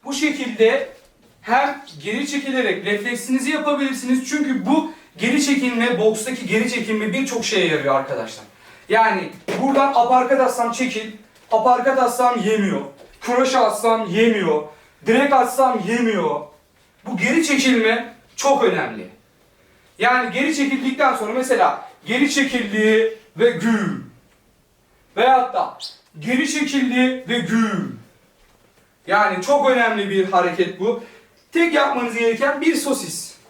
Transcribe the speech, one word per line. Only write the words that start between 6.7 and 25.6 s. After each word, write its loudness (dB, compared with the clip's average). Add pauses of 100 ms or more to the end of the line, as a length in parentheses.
çekilme -4
birçok -4
şeye 0
yarıyor 0
arkadaşlar. -6 (440)
Yani 2 (340)
buradan 2
aparkat 4
atsam 0
çekil, -4 (420)
aparkat 2
atsam 0
yemiyor, 0 (400)
kroşe 0
atsam 0
yemiyor, 2 (440)
direkt 4
atsam 2
yemiyor. 0 (680)
Bu -8
geri 2
çekilme 0 (220)
çok 2
önemli. -2 (880)
Yani 2
geri -2
çekildikten 0
sonra -6
mesela 0 (180)
geri 0
çekildi 0 (180)
ve 4
güm. -2 (1040)
Veyahut 4
da -4 (400)